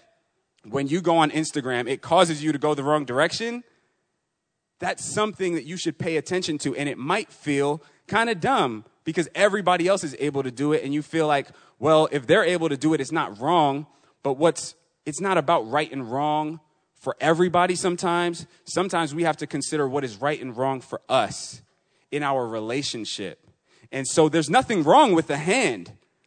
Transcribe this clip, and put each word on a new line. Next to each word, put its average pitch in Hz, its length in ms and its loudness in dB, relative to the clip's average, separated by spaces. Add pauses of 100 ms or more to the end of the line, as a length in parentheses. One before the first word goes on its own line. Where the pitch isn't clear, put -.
(640)
when 135 220 -2
you 170 140 0
go 165 160 2
on 151 120 6
Instagram, 131 600 -4
it 135 120 -4
causes 165 400 2
you 151 120 0
to 143 40 -4
go 151 160 0
the 139 100 -4
wrong 151 200 2
direction. 175 640 -2 (1120)
That's 180 240 -6
something 185 520 -2
that 143 100 -6
you 180 100 -10
should 165 220 -6
pay 165 180 -2
attention 175 440 -2
to, 139 160 -4
and 143 120 -4
it 139 100 -6
might 170 360 -4
feel 143 500 -2 (240)
kinda 226 260 0
dumb 160 520 0 (180)
because 160 320 -2
everybody 180 540 2
else 196 160 0
is 135 140 -8
able 139 220 -2
to 127 100 -4
do 143 200 -2
it, 151 120 2
and 139 100 -4
you 151 80 -2
feel 160 260 0
like, 143 220 2 (300)
"Well, 156 340 6
if 135 120 -2
they're 175 200 6
able 165 240 0
to 139 80 -2
do 151 160 2
it, - 80 2
it's - 100 -8
not 113 280 -4
wrong." 147 480 2 (360)
But 139 120 0
what's, 156 400 0 (300)
it's 151 140 -8
not 190 180 0
about 143 320 0
right 147 220 -2
and 123 180 -8
wrong 151 520 -2 (340)
for - 240 -6
everybody 175 560 2
sometimes. 175 720 -2 (160)
Sometimes 165 500 -2
we 170 100 -2
have 160 140 0
to 147 100 -8
consider 143 400 -2
what 135 180 -4
is 110 100 -8
right 131 260 -4
and 123 140 -10
wrong 131 240 -2
for - 300 -12
us - 520 -2 (480)
in 147 140 -4
our 135 240 -2
relationship. 110 1040 -8 (420)
And 135 160 -6
so 160 220 4
there's 147 200 0
nothing 220 340 2
wrong 220 300 8
with 165 140 2
the 143 100 -2
hand, 156 540 -2 (360)